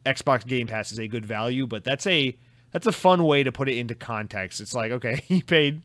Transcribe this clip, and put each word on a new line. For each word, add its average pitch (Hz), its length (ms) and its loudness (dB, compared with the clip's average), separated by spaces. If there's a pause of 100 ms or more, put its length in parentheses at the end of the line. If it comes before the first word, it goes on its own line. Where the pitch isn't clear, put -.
Xbox 131 400 0
Game 123 220 -2
Pass 110 240 -6
is 110 80 -8
a 110 80 -6
good 107 180 -6
value, 120 400 -2
but 107 160 -8
that's 135 240 -2
a, 143 280 2 (360)
that's - 160 -4
a 214 60 2
fun 180 320 6
way 143 180 6
to 131 80 2
put 135 180 -4
it 127 80 -2
into 120 200 -6
context. 104 640 -8
It's 104 120 -12
like, 113 200 -2
okay, 123 320 -4
<laughs> - 40 -20
you 180 140 4
paid, 151 420 2